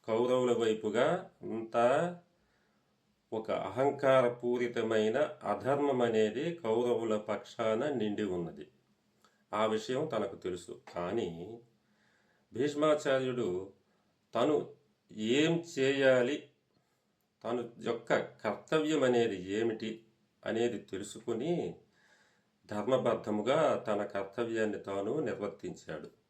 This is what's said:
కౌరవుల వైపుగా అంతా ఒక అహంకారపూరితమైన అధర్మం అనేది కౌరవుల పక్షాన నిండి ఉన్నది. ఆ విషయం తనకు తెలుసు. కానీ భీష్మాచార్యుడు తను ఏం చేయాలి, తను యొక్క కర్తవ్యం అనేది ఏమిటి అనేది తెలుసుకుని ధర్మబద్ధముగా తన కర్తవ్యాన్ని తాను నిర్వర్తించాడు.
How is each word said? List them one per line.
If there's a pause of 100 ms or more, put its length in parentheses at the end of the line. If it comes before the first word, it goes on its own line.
కౌరవుల
వైపుగా (120)
అంతా (1120)
ఒక
అహంకారపూరితమైన (260)
అధర్మం
అనేది
కౌరవుల
పక్షాన
నిండి
ఉన్నది. (880)
ఆ
విషయం
తనకు
తెలుసు. (140)
కానీ (920)
భీష్మాచార్యుడు (640)
తను (480)
ఏం (140)
చేయాలి, (960)
తను
యొక్క
కర్తవ్యం
అనేది
ఏమిటి (440)
అనేది
తెలుసుకుని (960)
ధర్మబద్ధముగా
తన
కర్తవ్యాన్ని
తాను
నిర్వర్తించాడు. (200)